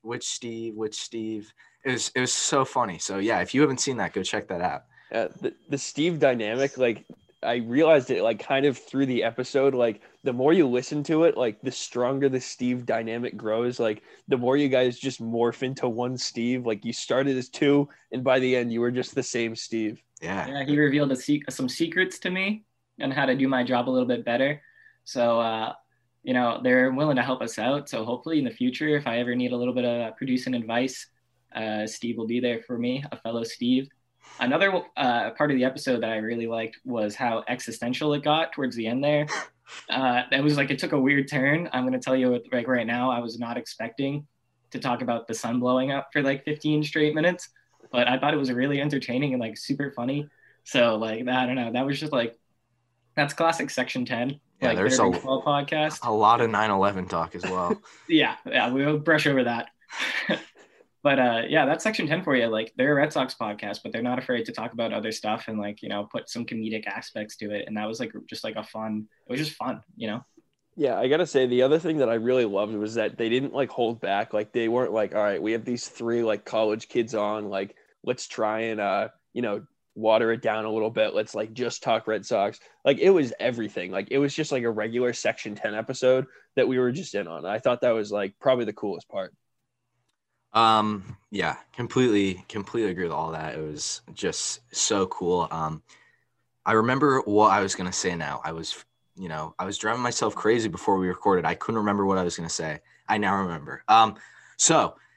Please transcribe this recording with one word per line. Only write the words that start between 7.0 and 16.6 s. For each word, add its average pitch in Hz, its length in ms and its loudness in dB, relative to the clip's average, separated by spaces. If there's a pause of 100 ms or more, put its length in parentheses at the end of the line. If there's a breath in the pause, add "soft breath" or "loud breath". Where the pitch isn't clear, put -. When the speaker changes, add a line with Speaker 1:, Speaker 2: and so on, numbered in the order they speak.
Speaker 2:
I 120 140 0
realized 135 520 6
it, 98 140 2
like, 110 160 2
kind 135 260 0
of 131 120 2
through 135 300 -2
the 123 160 0
episode. 131 520 2
Like, 117 260 2 (220 soft breath)
the 131 100 0
more 131 200 4
you 170 140 6
listen 123 360 -2
to 160 220 4
it, 160 120 4
like, 113 240 -2
the 131 100 -4
stronger 135 580 0
the 127 100 0
Steve 123 460 -4
dynamic 113 500 -2
grows. 110 420 -2
Like, 110 260 0 (240 loud breath)
the 135 100 2
more 127 200 2
you 143 120 2
guys 127 280 2
just 131 240 -6
morph 117 420 0
into 131 260 -2
one 123 280 -4
Steve. 123 480 -2